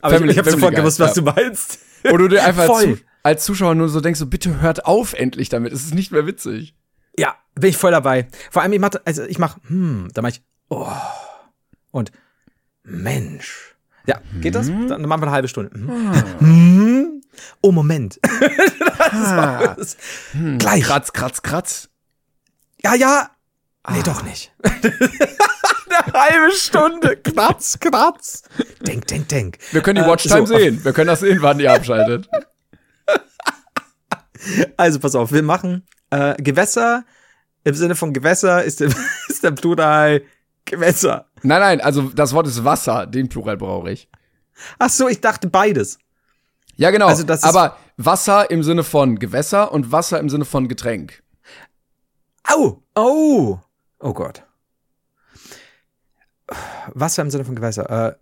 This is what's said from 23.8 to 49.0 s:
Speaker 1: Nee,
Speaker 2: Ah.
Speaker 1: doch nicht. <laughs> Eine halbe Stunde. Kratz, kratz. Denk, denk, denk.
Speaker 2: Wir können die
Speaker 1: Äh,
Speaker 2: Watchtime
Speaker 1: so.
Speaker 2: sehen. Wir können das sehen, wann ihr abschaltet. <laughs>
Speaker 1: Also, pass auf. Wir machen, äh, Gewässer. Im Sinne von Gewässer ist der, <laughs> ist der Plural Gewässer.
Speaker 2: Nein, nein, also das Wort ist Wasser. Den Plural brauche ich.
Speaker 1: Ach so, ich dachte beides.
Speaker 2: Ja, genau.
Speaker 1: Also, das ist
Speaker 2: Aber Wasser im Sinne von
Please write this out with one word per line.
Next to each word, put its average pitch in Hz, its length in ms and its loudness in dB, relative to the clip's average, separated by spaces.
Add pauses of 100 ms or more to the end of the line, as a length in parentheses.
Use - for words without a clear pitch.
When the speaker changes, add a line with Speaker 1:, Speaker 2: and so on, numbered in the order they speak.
Speaker 1:
Nee, - 100 -2
Speaker 2:
Ah. 170 40 -4
Speaker 1:
doch 156 200 -4
nicht. - 340 -14
<laughs> - 60 -20
Eine 339 1500 -2
halbe 320 420 4
Stunde. 330 640 0
Kratz, - 640 -2
kratz. 262 640 -2 (360)
Denk, - 280 -8
denk, 147 200 -6
denk. 110 300 -4 (140)
Speaker 2:
Wir 156 100 2
können 202 160 2
die 165 100 4
Speaker 1:
Äh, 165 40 6
Speaker 2:
Watchtime 202 360 4
Speaker 1:
so. 226 80 8
Speaker 2:
sehen. 175 300 4
Wir 131 80 0
können 160 140 2
das 165 120 2
sehen, 190 220 2
wann 143 180 4
ihr 131 140 6
abschaltet. 120 640 0
<laughs> 605 40 0 (2500)
Speaker 1:
Also, 165 220 2
pass 139 160 -2
auf. 120 160 0
Wir 151 120 2
machen, 180 420 -2 (240)
äh, 143 320 0
Gewässer. 226 600 0 (600)
Im 143 120 0
Sinne 170 200 -2
von 160 180 -6
Gewässer 175 500 2
ist - 160 -6
der, 143 80 0 (220)
<laughs> - 180 -12
ist - 160 -10
der 165 80 2
Plural 151 720 2 (420)
Gewässer. 170 640 -2 (160)
Speaker 2:
Nein, 151 160 4
nein, 185 220 2
also 139 280 0
das 139 240 -2
Wort 160 140 0
ist 120 160 -6
Wasser. 123 420 -2
Den 127 240 -6
Plural 107 280 -8
brauche 92 340 -8
ich. - 180 -14 (680)
Speaker 1:
Ach 247 100 2
so, 262 200 0
ich 233 120 -4
dachte 214 260 -2
beides. 185 520 0 (760)
Speaker 2:
Ja, 160 140 4
genau. 202 180 4
Speaker 1:
Also, 160 160 4
das 156 160 0
ist - 60 0
Speaker 2:
Aber 160 320 4 (200)
Wasser 196 520 2
im 165 140 0
Sinne 165 200 0
von 131 360 0